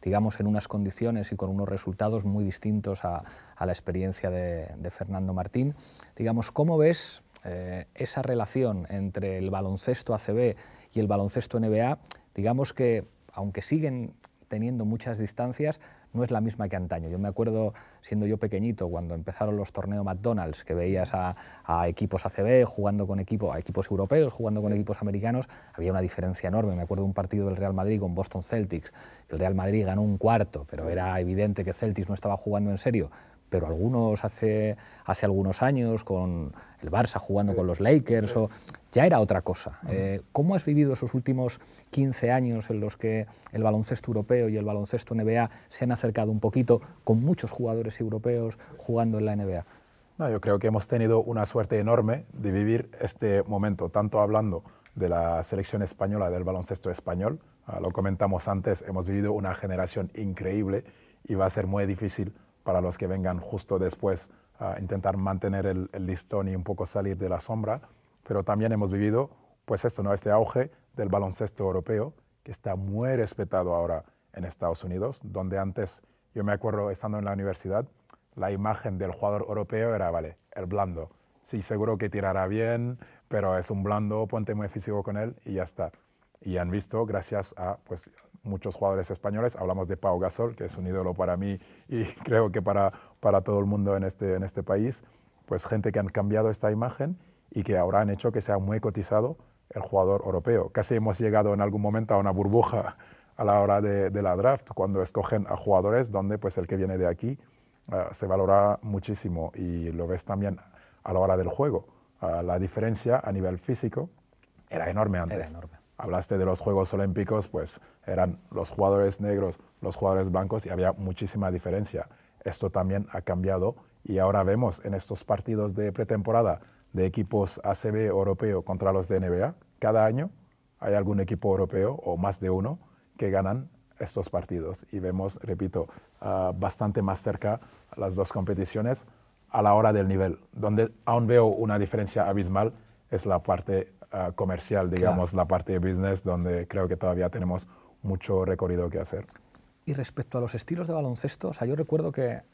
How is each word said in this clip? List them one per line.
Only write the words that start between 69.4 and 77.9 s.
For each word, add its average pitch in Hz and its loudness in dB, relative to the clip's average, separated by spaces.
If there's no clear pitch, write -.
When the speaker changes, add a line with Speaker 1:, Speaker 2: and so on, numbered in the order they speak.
Speaker 2:
pues - -2
esto, 113 -2
¿no? 101 2
Este 101 0
auge 104 2
del 104 -2
baloncesto 98 -2
europeo, 104 -2
que - -18
está 101 -6
muy 104 -2
respetado 95 0
ahora 85 0
en 92 -8
Estados 85 -4
Unidos, 95 -4
donde 95 -4
antes, 98 -4
yo 104 -4
me 104 2
acuerdo 104 -2
estando 107 -4
en 104 -4
la 101 -2
universidad, 98 -2